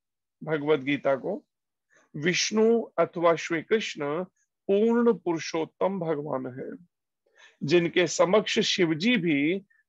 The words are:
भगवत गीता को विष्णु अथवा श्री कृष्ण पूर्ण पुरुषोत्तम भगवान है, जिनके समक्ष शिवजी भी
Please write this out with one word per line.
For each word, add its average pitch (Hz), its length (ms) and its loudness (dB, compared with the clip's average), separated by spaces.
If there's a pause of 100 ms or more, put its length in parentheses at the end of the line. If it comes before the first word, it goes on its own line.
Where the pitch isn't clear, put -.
(440)
भगवत 151 360 0
गीता 135 360 0
को 165 280 -8 (720)
विष्णु 220 680 2 (160)
अथवा 170 380 2
श्री 160 260 -4
कृष्ण 160 600 -2 (440)
पूर्ण 233 460 4
पुरुषोत्तम 175 840 -4
भगवान 147 460 -4
है, 131 400 -12 (760)
जिनके 170 440 2
समक्ष 185 540 2
शिवजी 185 560 0
भी 165 420 0 (300)